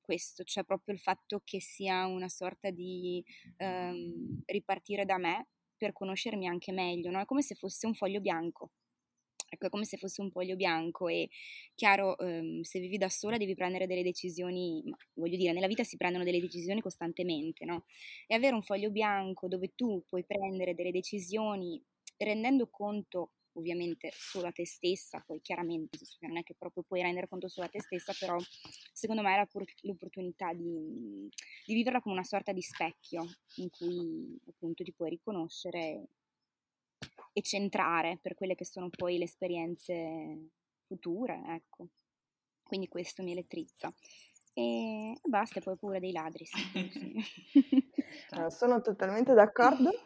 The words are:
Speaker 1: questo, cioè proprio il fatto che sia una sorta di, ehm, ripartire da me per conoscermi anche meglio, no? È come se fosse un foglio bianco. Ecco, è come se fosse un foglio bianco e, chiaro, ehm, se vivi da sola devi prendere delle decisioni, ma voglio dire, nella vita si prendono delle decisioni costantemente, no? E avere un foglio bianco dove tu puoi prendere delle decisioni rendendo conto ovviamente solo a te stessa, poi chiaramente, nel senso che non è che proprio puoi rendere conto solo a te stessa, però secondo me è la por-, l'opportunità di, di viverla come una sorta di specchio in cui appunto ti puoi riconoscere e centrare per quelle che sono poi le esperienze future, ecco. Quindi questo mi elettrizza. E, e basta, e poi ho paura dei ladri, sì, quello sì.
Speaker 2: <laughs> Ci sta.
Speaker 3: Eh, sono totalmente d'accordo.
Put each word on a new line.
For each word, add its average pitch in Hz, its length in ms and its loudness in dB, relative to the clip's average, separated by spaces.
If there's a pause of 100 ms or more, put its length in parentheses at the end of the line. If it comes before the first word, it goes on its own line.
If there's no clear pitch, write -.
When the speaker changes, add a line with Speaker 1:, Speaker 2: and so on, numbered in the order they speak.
Speaker 1:
questo, - 440 -2
cioè - 200 -2
proprio 190 300 -2
il 190 60 -6
fatto 196 440 -2
che 190 160 -6
sia 185 460 2
una 185 220 -2
sorta 185 420 -4
di, 180 540 -4 (320)
ehm, 180 920 -4
ripartire 196 580 -2
da 190 140 2
me 180 300 0 (280)
per 202 160 -2
conoscermi 190 540 -4
anche 175 260 -2
meglio, 175 380 0
no? 185 100 0
È 202 40 0
come 277 180 4
se 208 120 4
fosse - 320 -2
un 226 80 2
foglio 196 260 0
bianco. 170 500 -2 (800)
Ecco, - 180 -6
è - 40 0
come 208 140 0
se 202 140 2
fosse 196 220 -2
un 196 100 -2
foglio 185 260 -2
bianco 170 520 2
e, 170 200 0 (460)
chiaro, 196 440 4
ehm, 165 440 -2
se 185 180 -2
vivi 185 180 -4
da 190 100 2
sola 214 280 4
devi 196 180 0
prendere 185 320 0
delle 180 160 0
decisioni, 180 840 -2
ma - 120 -8 (180)
voglio 165 220 -2
dire, 175 160 4
nella 185 160 0
vita 226 160 0
si - 120 0
prendono 180 280 0
delle 175 160 2
decisioni 180 400 -2
costantemente, 170 840 -4
no? 170 200 -6 (420)
E 220 80 0
avere 254 200 6
un 214 80 0
foglio 202 280 0
bianco 196 580 0
dove 185 260 -2
tu 208 340 0
puoi 180 160 -2
prendere 190 500 -2
delle 175 160 -2
decisioni 190 920 -2 (360)
rendendo 220 500 4
conto 208 640 -4 (240)
ovviamente 170 560 -4
solo - 360 -2
a 170 40 -8
te 175 140 -4
stessa, - 580 -2
poi 156 160 -10
chiaramente, 170 520 -4
nel - 80 -10
senso - 180 -14
che 165 80 -12
non 170 120 -4
è 170 40 -6
che - 160 -14
proprio 175 240 -8
puoi 180 200 0
rendere 180 260 0
conto 185 180 -6
solo 180 200 -6
a - 40 -8
te 208 100 -6
stessa, 190 380 -4
però 185 180 0 (560)
secondo 220 300 0
me 190 100 4
è 196 40 6
la 202 100 4
por-, 196 180 -8 (180)
l'opportunità 180 680 -6
di, 156 760 -6 (360)
di 220 100 -2
viverla 240 260 4
come 196 160 0
una 185 80 0
sorta 202 280 -2
di 185 100 -2
specchio - 600 -4 (360)
in 180 120 -6
cui 170 640 -6 (120)
appunto 170 340 -6
ti 175 100 -10
puoi 160 180 -4
riconoscere 170 960 -6 (1200)
e 202 100 -2
centrare 170 800 0
per - 140 -8
quelle 185 220 -2
che 180 80 -8
sono 180 260 -6
poi 180 280 -2
le 175 60 2
esperienze 165 1200 -4 (400)
future, 175 520 -4 (140)
ecco. 170 360 -14 (720)
Quindi 190 260 -4
questo - 340 -4
mi 175 100 -4
elettrizza. 175 600 -6 (640)
E, 226 540 -2 (100)
e - 80 -2
basta, 202 300 2
e 185 40 -6
poi 190 120 -4
ho - 20 -8
paura 196 220 -2
dei 185 140 -2
ladri, 160 340 -4
sì, 202 240 -6
quello 185 220 -4
sì. - 200 -8 (400)
Speaker 2:
<laughs> 262 400 8
Ci - 100 -2 (220)
sta. 170 220 -4
Speaker 3:
Eh, 165 40 0
sono 240 300 6
totalmente 214 540 4
d'accordo. 254 560 10 (160)